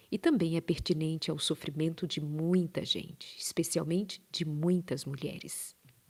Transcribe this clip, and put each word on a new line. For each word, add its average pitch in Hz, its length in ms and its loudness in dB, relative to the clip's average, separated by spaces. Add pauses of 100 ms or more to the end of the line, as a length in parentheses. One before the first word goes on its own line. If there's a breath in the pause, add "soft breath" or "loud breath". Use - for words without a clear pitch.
(100)
e - 80 0
também 175 380 4
é 165 40 2
pertinente 160 680 0
ao 156 80 -2
sofrimento 156 680 -2
de 151 140 -6
muita 165 640 2
gente, - 540 -6
especialmente 165 920 0
de - 140 -4
muitas 156 600 2
mulheres. 135 720 -8 (340)